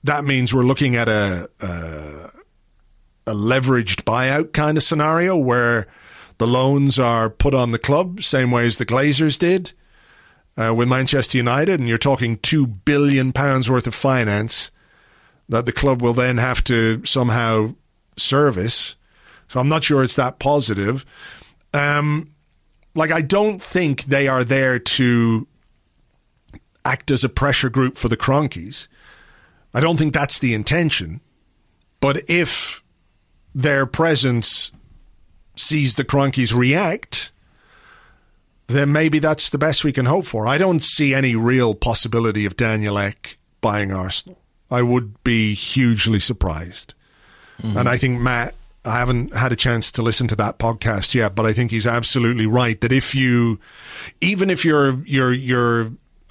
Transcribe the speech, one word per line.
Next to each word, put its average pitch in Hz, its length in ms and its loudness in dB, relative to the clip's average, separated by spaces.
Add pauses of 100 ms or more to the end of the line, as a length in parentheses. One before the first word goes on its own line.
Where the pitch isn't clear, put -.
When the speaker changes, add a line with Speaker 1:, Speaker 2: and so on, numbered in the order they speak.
Speaker 1:
that 147 220 -2
means 127 280 0
we're 127 100 2
looking 127 320 2
at 117 120 0
a, 101 420 0 (120)
a, 80 680 -12 (960)
a 110 60 -4
leveraged 120 680 0
buyout 131 500 0
kind 151 240 0
of 143 60 0
scenario 165 540 0
where 120 500 2 (500)
the 117 100 0
loans 135 520 2
are 117 300 2
put 135 240 0
on 123 180 2
the 117 80 -2
club, 180 440 0
same 127 280 2
way 120 140 2
as 117 120 2
the 117 80 -4
Glazers 139 520 2
did, 180 360 0 (840)
uh, 113 160 0
with 120 140 2
Manchester 127 500 0
United, 143 420 0
and 123 80 -2
you're 113 100 0
talking 123 400 0
two 151 300 2
billion 139 640 2
pounds 131 380 0
worth 123 180 0
of 113 80 -6
finance 113 760 -2 (760)
that 117 160 0
the 123 60 -2
club 131 300 0
will 120 120 2
then 123 240 0
have 123 280 0
to 113 400 0
somehow 113 680 0 (440)
service. 123 800 0 (540)
So 127 100 -4
I'm 135 100 2
not 156 140 0
sure 139 200 2
it's 123 120 0
that 127 240 -2
positive. 117 680 0 (680)
Um, 147 580 0 (640)
like, 160 160 0
I 165 100 0
don't 196 400 0
think 165 440 -2
they 139 220 2
are 131 160 2
there 131 360 2
to 117 680 2 (1400)
act 131 260 -4
as 123 120 2
a 131 60 0
pressure 143 400 0
group 131 280 -2
for 117 120 -2
the 113 80 0
Kroenkes. 135 680 -2 (880)
I 120 60 0
don't 165 180 2
think 147 160 2
that's 143 260 -2
the 123 140 0
intention. 110 680 -2 (800)
But 139 300 -2
if - 540 -2 (720)
their 139 300 2
presence 135 840 0 (840)
sees 143 400 0
the 143 100 -2
Kroenkes 135 500 0
react, 135 760 -2 (1400)
then 143 240 0
maybe 156 280 2
that's 151 300 0
the 147 80 -4
best 151 260 0
we 156 100 0
can 123 120 0
hope 160 200 0
for. 107 220 -4
I 139 100 0
don't 175 260 2
see 139 300 2
any 131 220 0
real 117 400 2
possibility 110 720 0
of 95 120 -6
Daniel 107 400 -2
Ek - 400 -6 (240)
buying 104 300 -2
Arsenal. 92 480 -6 (300)
I 123 120 0
would 120 420 -2
be 110 300 2
hugely 113 680 0
surprised. 87 720 -4 (680)
Speaker 2:
Mm-hmm. 107 160 -4
Speaker 1:
And 123 120 2
I 123 80 2
think 123 220 0
Matt, 120 360 -2 (280)
I 120 140 -2
haven't 123 380 0
had 120 160 0
a 117 40 0
chance 117 380 -2
to 120 80 -4
listen 113 280 0
to 110 80 0
that 104 200 -2
podcast 113 560 -2
yet, 107 220 0
but 113 100 0
I 110 80 2
think 117 180 0
he's 110 160 -2
absolutely 117 600 0
right 117 340 2
that 120 100 0
if 131 220 0
you, 120 460 2 (600)
even 190 300 0
if 170 160 0
your, 143 300 4 (100)
your, 131 260 2
your 120 600 0 (400)